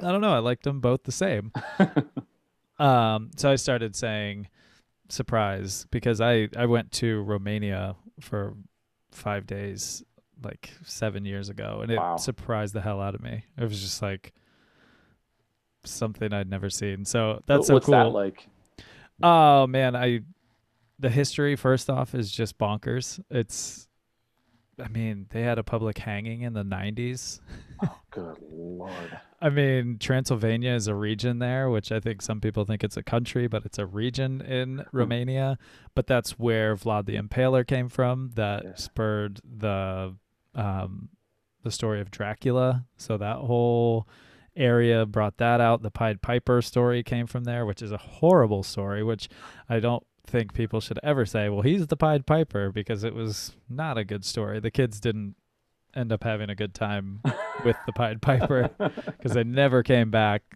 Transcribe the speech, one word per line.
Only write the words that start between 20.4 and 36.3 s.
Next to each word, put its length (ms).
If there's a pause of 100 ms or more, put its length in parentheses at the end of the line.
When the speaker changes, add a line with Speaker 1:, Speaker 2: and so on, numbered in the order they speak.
Speaker 1:
the 100
history 460
first 340
off 240
is 180
just 280
bonkers. 600 (120)
It's, 560 (920)
I 100
mean, 420
they 100
had 160
a 60
public 340
hanging 440
in 120
the 100
nineties. 840
<laughs> 60 (280)
Speaker 2:
Oh, 160 (140)
good 320
Lord. 760 (200)
Speaker 1:
I 100
mean, 500
Transylvania 720
is 160
a 80
region 420
there, 320
which 220
I 80
think 240
some 180
people 240
think 180
it's 140
a 60
country, 420
but 220
it's 100
a 80
region 560
in 380
Speaker 2:
Hmm. 180
Speaker 1:
Romania. 640 (340)
But 140
that's 320